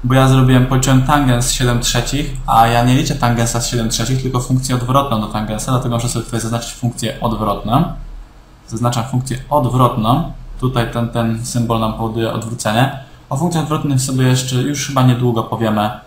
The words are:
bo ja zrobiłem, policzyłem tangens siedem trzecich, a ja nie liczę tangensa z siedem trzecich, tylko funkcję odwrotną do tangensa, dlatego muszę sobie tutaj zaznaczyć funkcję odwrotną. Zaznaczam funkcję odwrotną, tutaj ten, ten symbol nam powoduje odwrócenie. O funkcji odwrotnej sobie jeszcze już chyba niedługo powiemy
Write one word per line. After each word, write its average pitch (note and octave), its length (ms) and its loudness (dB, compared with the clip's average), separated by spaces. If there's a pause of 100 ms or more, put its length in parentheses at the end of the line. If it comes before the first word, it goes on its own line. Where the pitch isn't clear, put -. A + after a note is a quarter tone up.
bo B2 100 2
ja C3 140 6
zrobiłem, B2+ 380 6
policzyłem C3 360 2
tangens C3 500 2
siedem B2 280 0
trzecich, C3 560 -2 (100)
a A#2 200 6
ja A#2+ 180 2
nie B2+ 100 6
liczę D3+ 200 2
tangensa A#2 460 0
z - 60 -4
siedem A2+ 220 -2
trzecich, B2+ 340 -2
tylko B2 180 -2
funkcję B2+ 340 0
odwrotną A#2+ 460 0
do G#2+ 60 -4
tangensa, G#2+ 460 -4
dlatego A#2 220 0
muszę A#2 140 0
sobie A#2 160 -4
tutaj A#2 160 -4
zaznaczyć A2+ 320 -4
funkcję - 480 -4
odwrotną. A2 720 0 (760)
Zaznaczam A#2+ 360 -2
funkcję B2 340 -4 (120)
odwrotną, B2+ 840 2 (280)
tutaj B2 320 0
ten, A#2+ 160 -2
ten A2+ 380 -2
symbol A2+ 340 0
nam A2 120 -2
powoduje A2+ 400 -2
odwrócenie. A2+ 680 -2 (320)
O C#3 60 -4
funkcji E3 240 0
odwrotnej C#3+ 380 -2
sobie C3 260 0
jeszcze B2+ 320 2
już C#3+ 300 -2
chyba B2+ 160 2
niedługo A#2+ 400 4
powiemy G#2+ 480 0 (160)